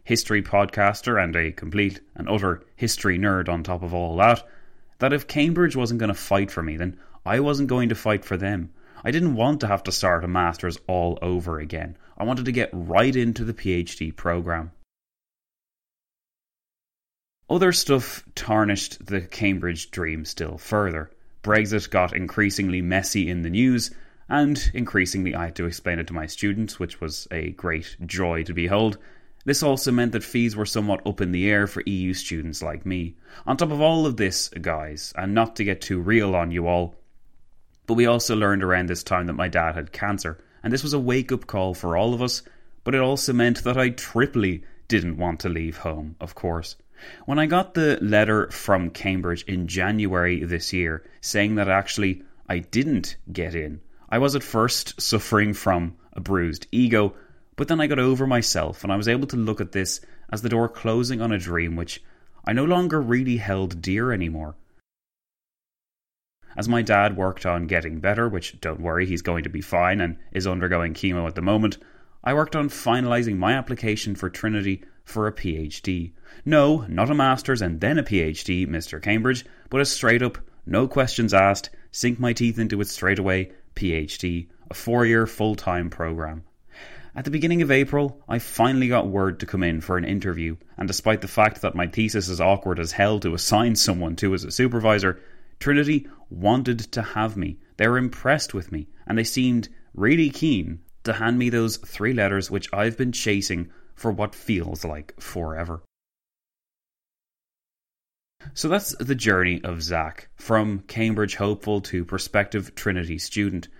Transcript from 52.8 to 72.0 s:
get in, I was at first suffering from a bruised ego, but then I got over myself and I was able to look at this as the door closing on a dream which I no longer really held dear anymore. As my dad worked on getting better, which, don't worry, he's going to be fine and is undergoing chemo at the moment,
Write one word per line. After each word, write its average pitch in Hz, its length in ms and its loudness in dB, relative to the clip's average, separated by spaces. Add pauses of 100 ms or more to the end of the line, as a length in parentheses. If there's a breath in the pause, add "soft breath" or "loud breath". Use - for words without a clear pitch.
get 85 240 -6
in, 76 280 -8 (260 soft breath)
I 110 80 0
was 135 180 2
at 139 80 0
first - 560 0
suffering 104 540 2
from 87 440 0 (180 soft breath)
a - 60 -8
bruised 87 520 -2
ego, 110 420 4 (420 loud breath)
but 143 120 -2
then 160 140 2
I 147 60 2
got 147 100 0
over 131 280 4
myself 113 560 0
and 98 100 -2
I 98 40 0
was 107 120 0
able 131 180 2
to 131 100 -6
look 110 240 0
at 95 120 -6
this 95 280 -2 (300 soft breath)
as 107 100 -4
the 117 80 -2
door 117 200 2
closing 117 520 -2
on 113 120 0
a 101 60 0
dream 85 380 -2
which - 260 -8 (440 soft breath)
I 107 80 0
no 131 100 2
longer 170 380 2
really 123 340 2
held 95 460 -2
dear 107 280 0
anymore. 80 460 -4 (2000 loud breath)
As 107 120 -2
my 117 140 2
dad 104 340 4
worked 92 280 -2
on 87 220 0
getting 80 320 0
better, 104 300 2
which, 95 320 -6
don't 78 200 -6
worry, 85 260 0
he's 87 160 -2
going 85 200 -2
to 80 80 -6
be 82 100 -6
fine 90 400 2
and 82 180 -2 (120)
is 92 160 -2
undergoing 87 480 0
chemo 90 320 -2
at 82 80 -6
the 85 80 -4
moment, 104 360 2 (440 soft breath)